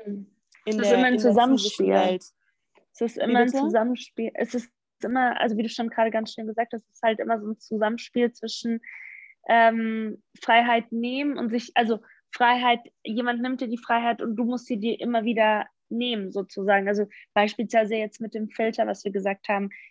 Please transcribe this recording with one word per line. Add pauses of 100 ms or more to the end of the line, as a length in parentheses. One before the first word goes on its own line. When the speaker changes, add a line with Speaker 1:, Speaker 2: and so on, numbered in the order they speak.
Speaker 1:
Mhm. (380)
Speaker 2:
in
Speaker 1:
Es
ist
Speaker 2:
der,
Speaker 1:
immer
ein
Speaker 2:
in
der
physischen
Speaker 1:
Zusammenspiel.
Speaker 2:
Welt. (720)
Speaker 1:
Es
ist
Speaker 2:
Wie
Speaker 1:
immer
ein
Speaker 2:
bitte?
Speaker 1:
Zusammenspiel.
Es
ist (340)
immer,
also
wie
du
schon
gerade
ganz
schön
gesagt
hast,
es
ist
halt
immer
so
ein
Zusammenspiel
zwischen, (680)
ähm, (200)
Freiheit
nehmen
und
sich,
also (340)
Freiheit, (240)
jemand
nimmt
dir
die
Freiheit
und
du
musst
sie
dir
immer
wieder (240)
nehmen,
sozusagen.
Also (280)
beispielsweise
jetzt
mit
dem
Filter,
was
wir
gesagt
haben, (200)